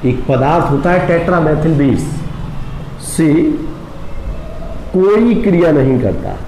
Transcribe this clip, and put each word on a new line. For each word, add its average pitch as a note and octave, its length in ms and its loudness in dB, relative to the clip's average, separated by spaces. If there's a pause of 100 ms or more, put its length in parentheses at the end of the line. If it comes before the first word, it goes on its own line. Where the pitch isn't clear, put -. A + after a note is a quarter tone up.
एक B2+ 220 0
पदार्थ C#3+ 420 2
होता C#3+ 200 2
है F3+ 180 2
tetramethyl E3 720 2
base, C3+ 260 2 (1000)
से D#3+ 260 2 (1600)
कोई G#3+ 480 4
क्रिया F3 300 4
नहीं C3+ 300 4
करता। F#2+ 340 -2 (120)